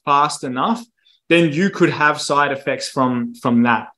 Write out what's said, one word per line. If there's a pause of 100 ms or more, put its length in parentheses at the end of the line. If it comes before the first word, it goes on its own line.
fast
enough, (460)
then
you
could
have
side
effects
from,
from
that.